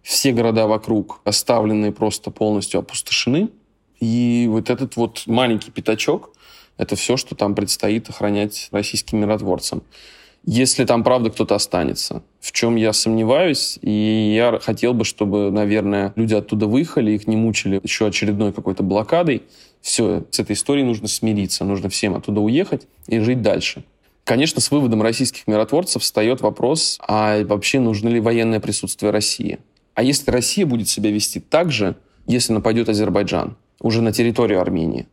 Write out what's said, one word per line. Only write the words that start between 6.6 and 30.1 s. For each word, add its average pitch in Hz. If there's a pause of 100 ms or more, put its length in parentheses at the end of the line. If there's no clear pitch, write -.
это -
все, 123
что -
там 101
предстоит 104
охранять 104
российским -
миротворцам. 104 (600)
Если 127
там 117
правда 123
кто-то 104
останется, - (180)
в -
чем 117
я 110
сомневаюсь, 123
и 107
я 117
хотел 113
бы, 110
чтобы, 101
наверное, 101
люди 110
оттуда 104
выехали, 120
их 104
не 110
мучили 104
еще -
очередной 101
какой-то 95
блокадой. 110 (380)
Все, 92
с -
этой 104
историей 139
нужно 110
смириться, 104
нужно 98
всем 101
оттуда 101
уехать 131 (200)
и 113
жить 120
дальше. 92 (400)
Конечно, 131
с -
выводом 120
российских 117
миротворцев 117
встает 117
вопрос, 127 (100)
а 107
вообще 104
нужно 110
ли 117
военное 113
присутствие 104
России? - (340)
А 110
если 127